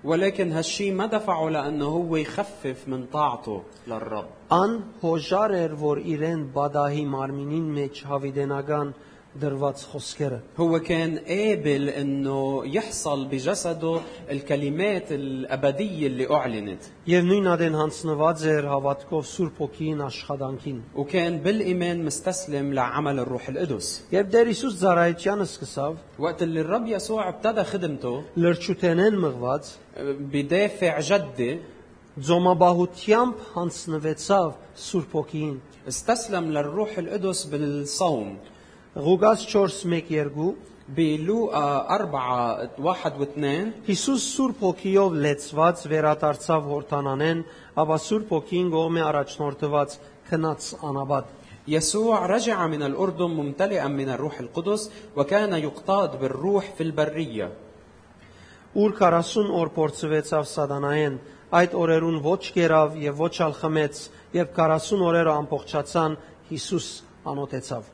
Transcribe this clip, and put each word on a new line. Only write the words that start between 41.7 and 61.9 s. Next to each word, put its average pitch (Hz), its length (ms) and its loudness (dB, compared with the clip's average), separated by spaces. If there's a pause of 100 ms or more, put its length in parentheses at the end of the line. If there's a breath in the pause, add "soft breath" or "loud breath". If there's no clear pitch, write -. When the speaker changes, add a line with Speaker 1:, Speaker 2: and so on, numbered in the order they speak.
Speaker 1:
أربعة، 123 760 0 (100)
واحد 165 400 0
واثنين. 147 520 -2 (160)
Speaker 2:
Հիսուս 226 380 2 (100)
Սուրբ 269 260 0
Հոգիով 190 540 4 (100)
լեցված 151 520 2 (120)
վերադարձավ 151 840 2
Հորդանանեն, 143 680 0 (420 loud breath)
ապա 156 240 2
Սուրբ 214 300 0
Հոգին 180 340 0
կողմէ 165 320 2
առաջնորդված 147 920 0 (340 loud breath)
գնաց 160 320 -2 (280)
անաբադ։ 139 340 -2 (440 loud breath)
Speaker 1:
يسوع 190 580 2
رجع 196 420 2
من 151 160 -2
الأردن 170 480 0
ممتلئا 156 560 0
من 139 220 -2
الروح 143 300 -4
القدس، 180 520 -4 (240 loud breath)
وكان 196 380 2
يقتاد 151 680 0
بالروح 147 580 0
في 165 60 -2
البرية. 147 640 -2 (1300 loud breath)
Speaker 2:
Ուր 208 180 6
քառասուն 185 640 4
օր 165 160 2
փորձվեցավ 151 800 0
սատանայեն, 143 640 0 (320 loud breath)
այդ 175 240 4
օրերուն 165 480 2